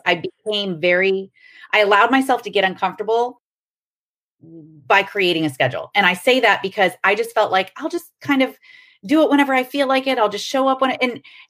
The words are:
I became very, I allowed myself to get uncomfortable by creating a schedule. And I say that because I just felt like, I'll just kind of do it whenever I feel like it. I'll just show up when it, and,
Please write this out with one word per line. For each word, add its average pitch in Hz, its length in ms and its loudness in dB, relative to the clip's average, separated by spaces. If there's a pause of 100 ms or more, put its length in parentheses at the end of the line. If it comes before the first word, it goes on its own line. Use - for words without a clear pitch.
I 180 100 0
became 190 640 -8
very, 190 500 0 (420)
I 208 60 2
allowed 208 320 4
myself 262 320 0
to 208 60 -12
get 190 160 0
uncomfortable 208 760 -4 (1000)
by 160 600 -2
creating 175 420 -2
a 156 40 -2
schedule. 131 460 -4
And 196 100 4
I 180 80 4
say 254 260 2
that 214 220 2
because 190 300 0 (120)
I 196 120 2
just 226 180 -4
felt 214 180 0
like, 190 260 -2
I'll 294 120 -8
just - 220 -10 (100)
kind 277 200 0
of 262 160 -2 (480)
do 294 180 2
it 294 60 4
whenever 269 240 2
I 254 100 2
feel 269 240 -2
like 262 200 0
it. 262 100 0
I'll 214 120 2
just 202 160 -8
show 269 220 0
up 262 140 0
when 262 100 2
it, - 100 -6
and, 247 200 -4 (280)